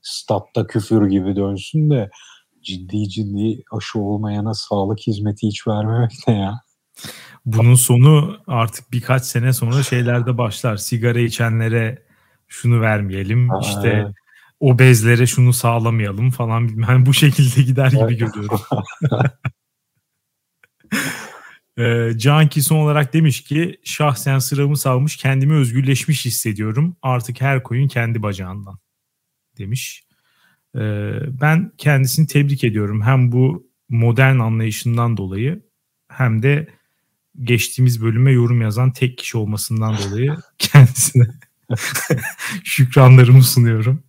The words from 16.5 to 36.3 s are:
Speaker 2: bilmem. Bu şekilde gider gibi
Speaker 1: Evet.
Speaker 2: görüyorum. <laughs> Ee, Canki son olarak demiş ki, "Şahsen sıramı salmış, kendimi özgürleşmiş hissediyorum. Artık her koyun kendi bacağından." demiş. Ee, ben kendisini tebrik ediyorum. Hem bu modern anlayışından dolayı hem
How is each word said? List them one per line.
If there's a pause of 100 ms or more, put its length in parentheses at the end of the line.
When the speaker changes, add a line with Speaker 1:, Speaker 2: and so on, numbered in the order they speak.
Speaker 2:
bilmem.
Bu
şekilde
gider
gibi
Speaker 1:
Evet.
Speaker 2:
görüyorum. (420)
<laughs> (2500)
Ee,
Canki
son
olarak
demiş
ki,
"Şahsen
sıramı
salmış,
kendimi
özgürleşmiş
hissediyorum.
Artık
her
koyun
kendi
bacağından." (760)
demiş. (720)
Ee, (300)
ben
kendisini
tebrik
ediyorum.
Hem
bu (220)
modern
anlayışından
dolayı (440)
hem